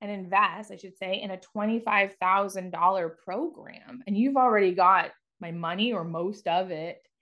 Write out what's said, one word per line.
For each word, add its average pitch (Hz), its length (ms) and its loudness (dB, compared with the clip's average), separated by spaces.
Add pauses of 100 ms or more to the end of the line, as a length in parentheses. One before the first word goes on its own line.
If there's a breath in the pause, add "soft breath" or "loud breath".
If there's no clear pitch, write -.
and 208 100 -10
invest, 196 640 0
I 190 40 -16
should 185 200 -20
say, 190 240 -4
in 196 100 -8
a 185 100 -10
twenty-five 214 760 -2
thousand 185 560 0
dollar 175 400 2
program - 960 -10
and 202 100 -2
you've 269 200 2
already 214 360 4
got 180 380 6 (300)
my 170 100 -10
money 175 420 -2
or 175 120 -2
most 170 420 -6
of 185 240 0
it, 165 280 -8 (240)